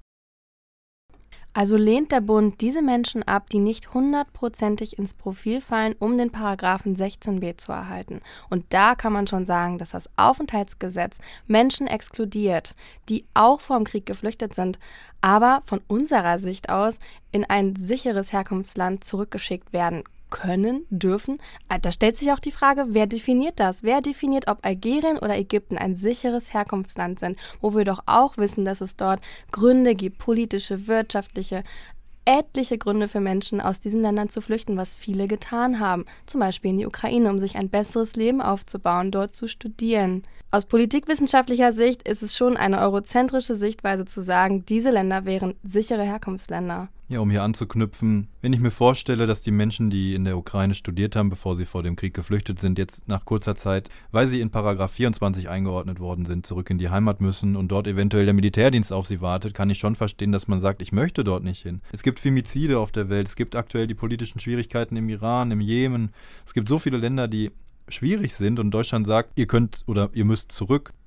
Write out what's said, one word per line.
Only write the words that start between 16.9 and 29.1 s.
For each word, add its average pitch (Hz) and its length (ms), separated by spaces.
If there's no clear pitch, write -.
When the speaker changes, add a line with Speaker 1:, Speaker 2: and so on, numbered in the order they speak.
Speaker 1:
in 208 140
ein 196 300
sicheres 202 560
Herkunftsland 190 720
zurückgeschickt - 720
werden 170 300
können, 208 600
dürfen. 196 480
Äh, 180 100
da 175 120
stellt 220 240
sich 285 160
auch 277 80
die 294 120
Frage, 277 400
wer 214 160
definiert 247 520
das? 185 220
Wer 247 180
definiert, 269 480
ob 208 160
Algerien 262 540
oder 208 180
Ägypten 202 400
ein 185 200
sicheres 240 580
Herkunftsland 190 640
sind, 180 220
wo 214 140
wir 214 80
doch 190 220
auch 262 320
wissen, 202 260
dass 190 180
es 190 140
dort 190 260